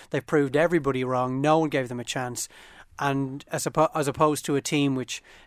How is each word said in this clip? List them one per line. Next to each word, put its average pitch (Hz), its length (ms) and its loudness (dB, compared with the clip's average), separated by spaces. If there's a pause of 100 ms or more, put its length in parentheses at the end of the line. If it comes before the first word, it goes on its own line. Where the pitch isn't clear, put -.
(100)
They 143 100 -2
proved 143 360 2
everybody 143 480 2
wrong. 127 360 -2
No 151 180 4
one 160 100 2
gave 135 200 -2
them 120 120 -8
a - 40 -10
chance. 123 440 -6 (500)
And 139 540 -2
as 151 140 -4
oppo-, 156 280 2
as 151 140 0
opposed 151 380 2
to 147 100 0
a 135 60 -2
team 143 320 0
which - 280 -8 (240)